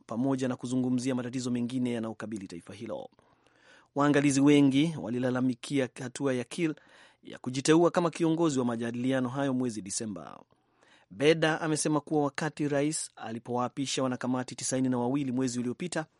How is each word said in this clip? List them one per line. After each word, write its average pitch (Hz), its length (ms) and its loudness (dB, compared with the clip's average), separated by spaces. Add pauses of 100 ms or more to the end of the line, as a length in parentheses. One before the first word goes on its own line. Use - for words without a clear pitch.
pamoja 131 420 -2
na 123 80 -2
kuzungumzia 127 580 -2
matatizo 123 360 -4
mengine 123 420 -2
yanayokabili 110 540 -8
taifa 87 280 -14
hilo. 98 340 -10 (880)
Waangalizi 143 460 4
wengi 143 600 6
walilalamikia 127 880 -2 (140)
hatua 135 320 -4
ya 123 100 -4
Kiir 160 300 -2 (480)
ya - 160 -18
kujiteua 156 520 4
kama 170 200 2
kiongozi 160 480 2
wa 127 60 2
majadiliano 120 640 -2
hayo 139 260 -2
mwezi 123 280 -2
Disemba. 95 580 -8 (720)
Beda 156 500 2
amesema 156 400 0
kuwa 151 240 0
wakati 147 440 -2
rais 147 480 -2
alipowaapisha 120 840 -4
wanakamati 127 520 -2
tisaini 131 340 -2
na 127 100 0
wawili 131 340 -2
mwezi 123 280 -2
uliopita, 151 460 -6 (140)